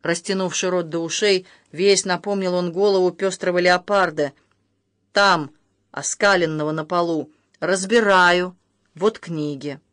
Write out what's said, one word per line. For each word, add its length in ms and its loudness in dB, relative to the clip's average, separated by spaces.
Растянувши 680 -4
рот 200 -2
до 100 -4
ушей, 460 0
весь 320 2
напомнил 500 -2
он 160 -2
голову 400 2
пёстрого 480 -2
леопарда, 720 0
там, 400 2
оскаленного 800 0
на 140 -6
полу. 460 -2
«Разбираю. 960 2
Вот 240 -2
книги». 600 -8